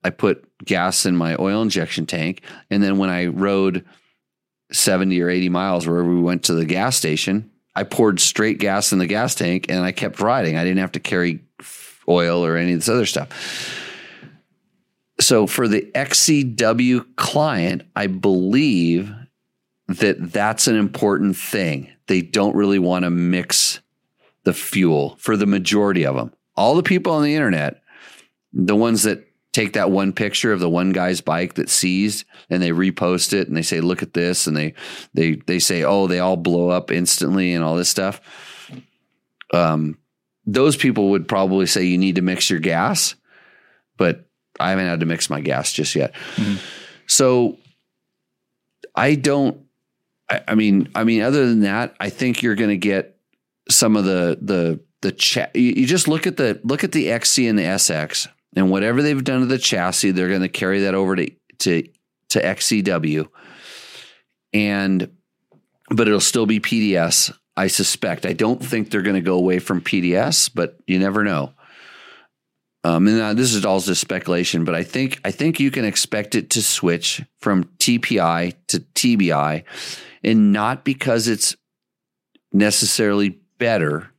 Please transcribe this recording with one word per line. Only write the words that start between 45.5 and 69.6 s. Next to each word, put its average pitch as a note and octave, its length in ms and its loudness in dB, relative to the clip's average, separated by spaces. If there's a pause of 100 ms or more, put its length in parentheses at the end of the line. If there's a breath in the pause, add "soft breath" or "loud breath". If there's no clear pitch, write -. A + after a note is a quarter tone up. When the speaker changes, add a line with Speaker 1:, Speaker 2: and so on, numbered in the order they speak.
Speaker 1:
just - 240 -4
yet. C2 180 0 (220 loud breath)
Speaker 2:
Mm-hmm. G2+ 200 -2 (520 loud breath)
Speaker 1:
So B2+ 500 4 (1400)
I C#3+ 220 2
don't, C#3+ 460 0 (680)
I, - 200 -2
I A2 60 0
mean, G#2 380 4
I A2+ 120 -2
mean, A2+ 160 2
other C3+ 260 2
than A2+ 140 4
that, G2+ 380 -2
I G2 100 -6
think B2+ 320 -2
you're A#2 140 0
gonna G#2 200 0
get F#2+ 420 -2 (520)
some A2 260 4
of G#2 80 2
the, F2+ 380 0
the, E2+ 380 0 (220)
the F#2+ 120 -2
cha-, - 400 -2
you, B2 240 2
you C3 80 2
just D#3 240 0
look D#3+ 180 0
at - 80 -2
the, A#2 280 0
look C3+ 200 -2
at - 80 -2
the A2+ 180 0
X A#2 200 0
C B2 180 4
and G#2+ 100 4
the F#2 60 2
S F#2+ 260 0
X, D#2 380 -4 (280)
and F#2 140 4
whatever G#2+ 320 2
they've D3 220 0
done C3 180 0
to B2+ 40 4
the B2+ 140 0
chassis, F#2+ 520 0
they're F2+ 180 0
gonna F#2 200 0
carry G2 320 -2
that G2 140 0
over F#2+ 200 0
to, E2+ 160 -2 (280)
to, E2+ 280 0 (420)
to - 160 0
X F#2+ 200 -2
C G#2+ 160 2
W. D#2+ 480 -2 (1200 loud breath)
And, G2 580 0 (800)
but A2 180 2
it'll G#2 120 4
still A2 280 2
be G#2+ 120 2
P A2+ 220 -2
D G2 160 2
S, - 340 2 (240)
I F#2+ 120 0
suspect. - 580 -2
I F2+ 80 -2
don't A#2+ 280 0
think A2 300 -4
they're G2+ 120 -2
gonna F#2+ 180 2
go F2+ 140 0
away F2+ 240 2
from F2+ 200 -2